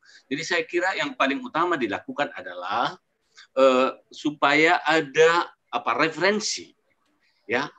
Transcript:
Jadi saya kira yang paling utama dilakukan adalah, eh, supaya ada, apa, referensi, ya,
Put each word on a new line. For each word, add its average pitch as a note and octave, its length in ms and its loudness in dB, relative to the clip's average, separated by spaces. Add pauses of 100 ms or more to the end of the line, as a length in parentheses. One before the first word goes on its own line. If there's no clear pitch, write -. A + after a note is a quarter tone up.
(260)
Jadi D3+ 160 -8
saya E3 240 -4
kira F3 320 -2
yang D3 160 -6
paling C3+ 320 -2
utama E3 320 -2
dilakukan B2+ 560 -4
adalah, F#2+ 640 -6 (560)
eh, C3 400 4 (160)
supaya D3+ 720 2
ada, D#3+ 640 2 (240)
apa, B2 320 -4
referensi, E3+ 720 -2 (720)
ya, B2+ 340 -4